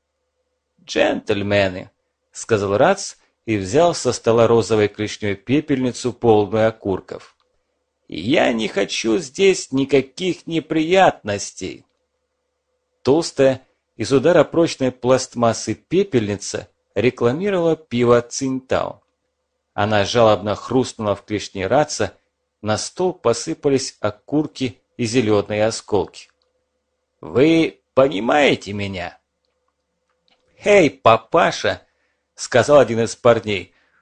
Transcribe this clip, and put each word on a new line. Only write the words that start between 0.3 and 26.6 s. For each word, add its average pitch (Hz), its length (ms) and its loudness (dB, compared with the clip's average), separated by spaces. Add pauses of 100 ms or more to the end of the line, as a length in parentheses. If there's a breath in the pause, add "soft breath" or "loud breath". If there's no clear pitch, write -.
«Джентльмены», 101 1040 -2 (420)
сказал 101 460 -2
Рац 185 380 0 (300)
и 110 120 -2
взял 131 360 0
со 127 200 -4
стола 113 340 2
розовой 110 400 2
клешней 104 480 -6
пепельницу, 127 800 -2
полную 107 560 2
окурков. - 640 -8 (800)
«Я 127 380 0
не 110 160 -4
хочу 113 520 -2
здесь 185 520 -2
никаких 139 760 -2
неприятностей». 156 1400 -2 (1160)
Толстая, 135 640 0 (300)
из 113 160 -8
удара 143 320 4
прочной 156 480 0
пластмассы 120 840 -2
пепельница 113 920 -4 (260)
рекламировала 170 840 0
пиво 120 440 2
Цинтао. 131 800 -6 (720)
Она 104 300 0
жалобно 107 520 2
хрустнула 113 600 -4
в - 80 -12
клешне 98 440 -8
Раца, 123 500 -2 (440)
на 107 160 -2
стол 180 360 -6
посыпались 135 880 -2
окурки 131 800 -6 (160)
и 120 80 -4
зеленые 107 600 0
осколки. - 640 -4 (920)